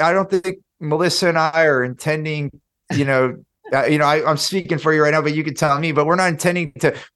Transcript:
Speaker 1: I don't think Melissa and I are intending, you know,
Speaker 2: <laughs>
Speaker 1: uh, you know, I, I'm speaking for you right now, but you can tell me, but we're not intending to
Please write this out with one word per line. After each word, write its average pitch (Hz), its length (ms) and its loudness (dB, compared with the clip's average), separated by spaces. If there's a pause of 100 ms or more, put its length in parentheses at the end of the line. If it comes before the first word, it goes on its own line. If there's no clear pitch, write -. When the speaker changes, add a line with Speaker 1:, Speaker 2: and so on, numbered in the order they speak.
Speaker 1:
I 165 140 2
don't 190 160 0
think 190 280 -2 (220)
Melissa 165 480 0
and 165 100 2
I 160 280 2
are 131 180 2
intending, 151 640 -4 (460)
you 143 80 2
know, 131 320 2 (180)
Speaker 2:
<laughs> - 180 -16
Speaker 1:
uh, 131 140 2
you 151 100 2
know, 151 80 2
I, 147 240 2
I'm 151 80 2
speaking 170 400 -4
for 156 160 0
you 151 100 4
right 151 80 4
now, 156 120 2
but 151 120 -2
you 156 80 -2
can 147 120 -6
tell 143 260 0
me, 165 100 -2
but 147 140 2
we're 165 120 2
not 185 120 2
intending 175 420 -2 (100)
to 143 140 2 (220)